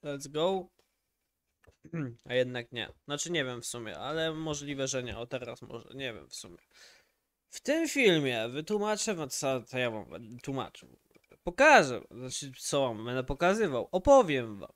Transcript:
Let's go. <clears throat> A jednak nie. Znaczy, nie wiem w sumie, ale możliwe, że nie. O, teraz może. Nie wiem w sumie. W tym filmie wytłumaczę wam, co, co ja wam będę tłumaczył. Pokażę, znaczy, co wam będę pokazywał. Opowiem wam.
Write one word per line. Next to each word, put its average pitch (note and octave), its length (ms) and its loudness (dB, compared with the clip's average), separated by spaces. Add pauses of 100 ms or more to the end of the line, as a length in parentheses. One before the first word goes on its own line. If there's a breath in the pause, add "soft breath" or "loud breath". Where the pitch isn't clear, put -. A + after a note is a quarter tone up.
Let's C#3+ 260 -8
go. F3+ 400 0 (1160)
<clears throat> D3 440 -8
A B2 60 -4
jednak B2+ 380 0
nie. A#2 160 -6 (160)
Znaczy, D3 260 -6
nie D#3+ 140 0
wiem B2 180 -6
w - 40 -12
sumie, A2 320 -8
ale D#3 340 -4
możliwe, C#3+ 560 -4
że C3 140 -2
nie. A2+ 160 -8
O, A#2+ 80 -8
teraz A#2+ 360 -10
może. A2+ 320 -14
Nie C3 200 -8
wiem D2 140 -16
w - 60 -18
sumie. F2 240 -16 (920 loud breath)
W - 120 -16
tym D#4 280 0
filmie C#3+ 600 4
wytłumaczę G3+ 680 -2
wam, D#3 140 -6
co, C3 340 -2
co B2+ 160 -8
ja B2 120 0
wam G#2 200 -10
będę A2+ 320 -14
tłumaczył. B2+ 460 -8 (560)
Pokażę, F3+ 560 6 (100)
znaczy, C3 480 -10
co - 220 0
wam A2+ 240 0
będę B2+ 200 -2
pokazywał. F3 680 2
Opowiem D#3+ 680 6
wam. D#2 180 -14